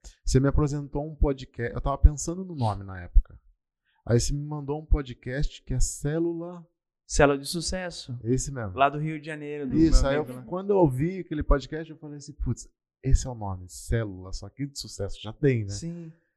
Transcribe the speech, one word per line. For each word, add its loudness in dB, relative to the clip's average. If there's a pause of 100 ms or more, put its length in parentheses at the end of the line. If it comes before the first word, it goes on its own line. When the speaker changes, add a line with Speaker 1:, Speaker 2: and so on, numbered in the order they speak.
(240)
Speaker 1:
Você 6
me 6
apresentou 2
um -10
podcast. 0
Eu -4
tava -2
pensando -2
no -12
nome -4
na -12
época. 0 (680)
Aí 2
você 0
me -4
mandou -6
um -14
podcast -2
que -6
é 0
Célula -4 (440)
Speaker 2:
Célula 6
de -10
Sucesso. -6
Speaker 1:
Esse 0
mesmo. -6
Speaker 2:
Lá 8
do 0
Rio -4
de -14
Janeiro, -8
do -2
Speaker 1:
Isso, 8
Speaker 2:
meu 4
Speaker 1:
aí 2
eu, 2
Speaker 2:
amigo -8
lá. -14
Speaker 1:
quando -4
eu 4
ouvi 4
aquele -4
podcast, 0
eu -16
falei -14
assim, -16
"Putz, -6 (320)
esse 6
é -6
o -8
nome, -6
Célula, -4
só -10
que -8
de -14
sucesso -8
já -10
tem, 2
né?" -6
Speaker 2:
Sim. -10 (240)